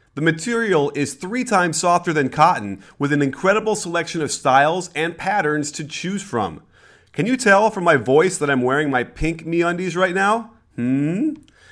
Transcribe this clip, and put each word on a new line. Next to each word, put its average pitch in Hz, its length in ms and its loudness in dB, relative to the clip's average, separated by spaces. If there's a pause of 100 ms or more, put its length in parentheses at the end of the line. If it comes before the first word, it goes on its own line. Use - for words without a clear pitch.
(160)
The 139 60 -4
material 165 760 0
is 143 180 -2
three 240 320 -6
times 180 320 0
softer 175 340 0
than 151 160 2
cotton, 127 560 0 (160)
with 143 140 0
an 147 80 2
incredible 202 560 0
selection 170 440 -4
of 139 120 -4
styles 151 600 2
and 160 240 -4
patterns 151 540 -2
to 160 140 -10
choose 190 360 -8
from. 98 400 -6 (520)
Can 151 120 -2
you 254 120 0
tell 208 320 4
from 196 160 -4
my 170 100 6
voice 143 440 4
that 143 100 0
I'm 127 140 2
wearing 143 260 2
my 127 160 0
pink 165 400 -6
MeUndies 170 500 -2
right 180 180 0
now? 208 380 0 (240)
Hmm? 147 600 0 (360)